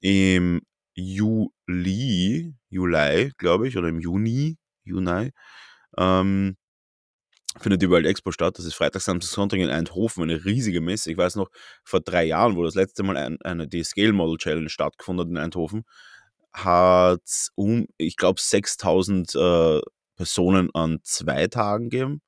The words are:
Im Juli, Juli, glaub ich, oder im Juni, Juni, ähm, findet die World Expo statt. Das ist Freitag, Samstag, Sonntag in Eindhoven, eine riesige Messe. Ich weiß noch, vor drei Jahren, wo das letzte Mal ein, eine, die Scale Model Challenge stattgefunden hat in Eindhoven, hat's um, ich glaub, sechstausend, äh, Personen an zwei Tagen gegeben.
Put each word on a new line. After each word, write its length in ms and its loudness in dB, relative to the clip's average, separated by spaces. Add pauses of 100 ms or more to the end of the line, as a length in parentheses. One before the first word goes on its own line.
Im 600 2 (340)
Juli, 1600 -2 (160)
Juli, 680 0
glaub 260 2
ich, 140 -4
oder 100 -2
im 120 -4
Juni, 580 -2 (260)
Juni, 460 -4 (680)
ähm, 600 2 (1000)
findet 220 2
die 80 2
World 180 6
Expo 260 -2
statt. 260 -2
Das 60 -14
ist 100 -10
Freitag, 280 -2
Samstag, 300 -4
Sonntag 280 -2
in 100 0
Eindhoven, 540 -4
eine 200 -4
riesige 360 -2
Messe. 320 -4
Ich 40 -6
weiß 200 0
noch, 120 -4 (360)
vor 160 0
drei 240 0
Jahren, 320 2
wo 80 0
das 100 -2
letzte 300 0
Mal 120 0
ein, 260 -4
eine, 260 -6
die 160 -4
Scale 280 2
Model 240 2
Challenge 320 -4
stattgefunden 560 -4
hat 60 -8
in 80 -6
Eindhoven, 460 -6 (680)
hat's 1000 4
um, 320 0 (100)
ich 200 -4
glaub, 240 2
sechstausend, 960 0
äh, 440 4 (360)
Personen 580 2
an 300 0
zwei 420 -2
Tagen 440 -2
gegeben. 380 -4